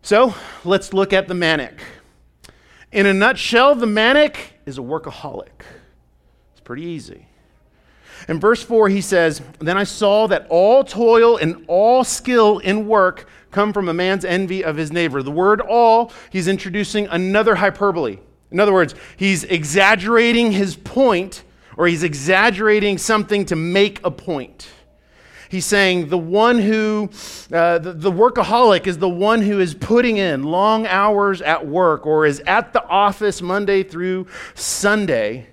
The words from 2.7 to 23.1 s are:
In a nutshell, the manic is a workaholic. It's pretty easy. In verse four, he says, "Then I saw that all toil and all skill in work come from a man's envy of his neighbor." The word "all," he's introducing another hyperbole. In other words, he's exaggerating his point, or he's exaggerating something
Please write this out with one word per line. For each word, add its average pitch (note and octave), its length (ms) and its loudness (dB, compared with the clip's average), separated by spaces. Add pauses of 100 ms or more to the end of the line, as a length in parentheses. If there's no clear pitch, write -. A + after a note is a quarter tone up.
In G3+ 160 0
a G3 80 4
nutshell, B3 640 2
the A#3 100 -2
manic A#3 680 0 (120)
is C3+ 120 -14
a C#3 40 -12
workaholic. D3 840 -12 (880)
It's - 100 -20
pretty C3 200 -12
easy. E3 420 -14 (1040)
In E3 100 -4
verse A3+ 240 0
four, A3 240 2
he G3 140 0
says, E3+ 400 0 (180)
"Then F3 180 -2
I G3+ 60 0
saw G#3 440 0
that F#3+ 220 -2
all G#3 360 4
toil A#3 500 4
and D#3+ 320 -4
all A3+ 380 2
skill G#3+ 540 0
in G#3 280 -2
work F#3+ 400 0 (240)
come G#3 220 0
from F#3+ 160 -2
a E3 40 -2
man's F#3 300 -2
envy F#3 400 -4
of D#3 140 -4
his D#3 120 -6
neighbor." D3+ 320 -2
The C3+ 100 -8
word F#3+ 280 2
"all," A#3 540 2 (160)
he's F3 180 -4
introducing G3 600 -4
another G3 480 0
hyperbole. E3+ 640 -2 (320)
In F3+ 100 0
other G#3 120 2
words, F3+ 220 2 (220)
he's F#3+ 260 0
exaggerating G#3 1080 2
his F#3+ 240 -2
point, G3 680 -2 (320)
or E3+ 120 0
he's E3+ 160 0
exaggerating G3 960 0
something G#3 500 -2